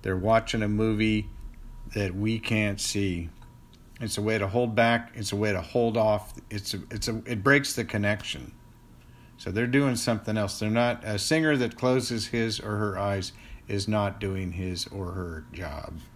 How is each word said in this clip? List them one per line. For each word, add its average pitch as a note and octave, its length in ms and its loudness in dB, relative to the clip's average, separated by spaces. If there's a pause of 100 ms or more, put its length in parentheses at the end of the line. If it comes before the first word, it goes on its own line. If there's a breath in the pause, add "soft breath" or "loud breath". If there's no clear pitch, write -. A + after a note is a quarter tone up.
They're F#2 160 0
watching A2 440 4
a G#2 60 2
movie G#2+ 600 2 (640)
that G2 220 -2
we A2 240 0
can't G#2+ 400 0
see. F2+ 500 -2 (720)
It's A2 180 -4
a G#2 40 -2
way A2 160 2
to G2 100 0
hold A2+ 280 2
back. A#2 400 4
It's G2+ 160 -6
a G2+ 40 -2
way G#2 160 2
to F2+ 100 0
hold A#2 360 2
off. G#2+ 360 2 (160)
It's G2+ 240 -6
a, F#2+ 80 -6 (100)
it's - 160 -4
a, A2 180 -4
it A2 180 -4
breaks C#3 300 6
the A#2 120 -2
connection. - 680 -2 (840 loud breath)
So F#2+ 140 -6
they're A#2 160 2
doing C3+ 280 4
something A2 420 0
else. G2+ 220 -2
They're G#2+ 100 0
not, A#2+ 340 2
a G#2+ 140 -2
singer D#3 400 4
that A#2+ 180 0
closes B2 520 2
his A2+ 320 0
or G#2 180 -4
her G#2 220 0
eyes G2 320 0 (360 loud breath)
is G2+ 200 -2
not G#2 320 0
doing F#2+ 320 -4
his F#2 360 -4
or F#2 240 -8
her E2+ 400 -8
job. D2+ 480 -10 (160)